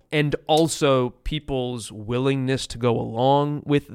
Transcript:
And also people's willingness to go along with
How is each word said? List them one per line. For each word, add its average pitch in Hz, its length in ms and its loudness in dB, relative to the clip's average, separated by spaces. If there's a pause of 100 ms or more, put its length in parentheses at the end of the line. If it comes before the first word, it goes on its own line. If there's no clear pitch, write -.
(100)
And 147 240 0 (120)
also 147 640 2 (140)
people's 123 680 -6
willingness 127 760 -2
to 117 100 -10
go 120 200 2
along 135 680 0
with 143 280 2